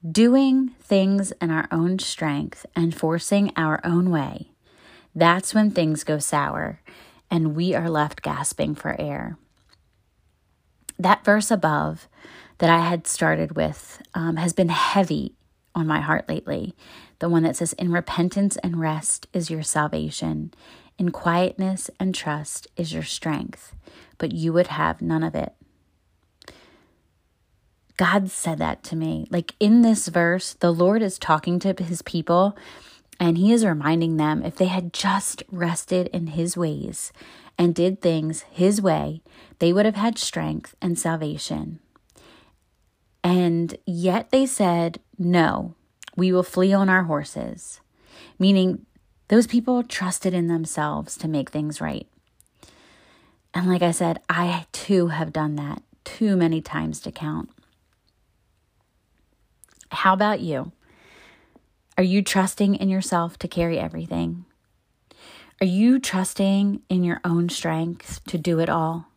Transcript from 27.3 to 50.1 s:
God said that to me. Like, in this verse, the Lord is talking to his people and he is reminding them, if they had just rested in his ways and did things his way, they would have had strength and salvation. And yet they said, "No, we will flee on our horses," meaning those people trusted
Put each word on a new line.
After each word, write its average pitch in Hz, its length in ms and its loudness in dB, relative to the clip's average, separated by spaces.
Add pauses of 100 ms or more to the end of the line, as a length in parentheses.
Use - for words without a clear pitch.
God 190 320 2
said 160 280 -6
that 160 260 -6
to - 120 -8
me. 160 320 -4
Like, - 300 -4
in 226 240 8
this 226 240 4
verse, 175 480 0
the 175 180 2
Lord 185 300 4
is 190 160 -4
talking 170 400 0
to 190 240 0
his 170 180 -6
people 175 560 2 (640)
and 170 160 2
he 196 160 6
is 226 120 4
reminding 165 520 2
them, 151 280 0
if 165 120 -6
they 185 100 2
had 180 260 -4
just - 580 -2
rested 175 580 -2
in 170 200 -6
his 165 280 -4
ways 156 560 -6 (460)
and 175 160 4
did 185 260 0
things 160 500 0
his 202 300 2
way, 156 420 0 (360)
they 170 140 4
would 208 140 4
have 214 100 0
had 220 220 0
strength - 600 -6
and 170 180 -2
salvation. 156 840 -6 (1400)
And 175 600 2
yet 185 460 0
they 269 160 4
said, 170 540 0 (180)
"No, 175 560 2 (420)
we 185 140 2
will 180 140 4
flee 185 280 2
on 196 160 4
our 185 140 4
horses," - 760 -6 (580)
meaning 185 480 4 (400)
those 226 220 6
people 240 340 2
trusted 185 500 -4